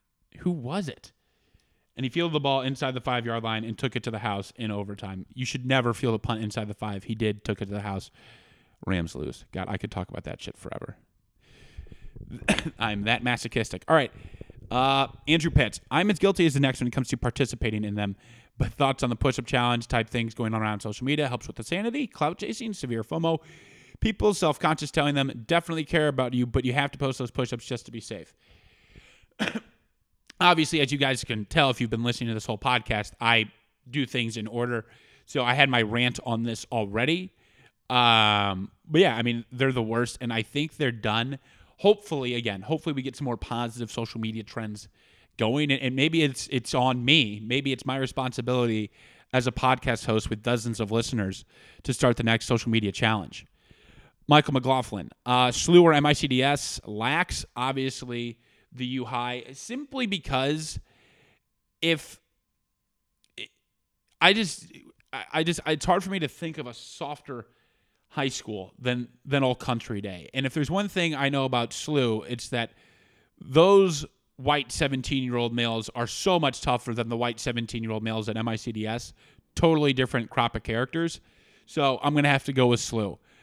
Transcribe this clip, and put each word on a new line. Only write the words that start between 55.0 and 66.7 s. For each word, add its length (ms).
uh, 260
slew 300
or 100
M 140
I 60
C 140
D 160
S, 440
lax, 580
obviously, 840
the 140
U 180
high, 480
simply 540
because 720
if, 380
I 120
just, 340
I, 200
I 100
just, 240
it's 180
hard 180
for 80
me 100
to 80
think 300
of 80
a 80